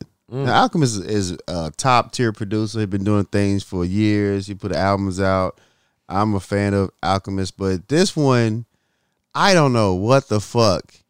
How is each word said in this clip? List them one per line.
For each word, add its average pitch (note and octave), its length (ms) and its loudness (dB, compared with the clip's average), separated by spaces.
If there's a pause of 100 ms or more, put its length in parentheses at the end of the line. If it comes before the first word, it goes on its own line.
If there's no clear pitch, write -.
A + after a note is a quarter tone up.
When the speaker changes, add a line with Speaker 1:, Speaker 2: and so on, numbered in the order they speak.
(320)
Speaker 1:
Mm. C3+ 140 -4
Speaker 2:
Now, B2 160 4
Alchemist C#3+ 420 0
is, G2+ 260 -2
is E2+ 80 -8 (100)
a E2 280 -6
top B2 360 0
tier A#2 200 -2
producer. G#2+ 480 -4
He G#2+ 60 -2
been G2 180 -4
doing G2+ 220 2
things G2+ 360 0
for F2+ 220 -4
years. G2+ 640 0
He G2+ 80 -10
put G2 180 -8
albums F#2+ 480 0
out. F#2+ 400 0 (480)
I'm G#2 260 0
a F#2+ 60 -2
fan G2+ 340 -2
of G2 160 0 (120)
Alchemist, F#2+ 540 -4
but F#2+ 320 -4
this E3 280 0
one, A#2+ 480 2 (680)
I F#3 200 4
don't C#3+ 180 4
know G#2+ 220 2
what A#2 340 2
the G#2+ 120 0
fuck A2 520 0 (180)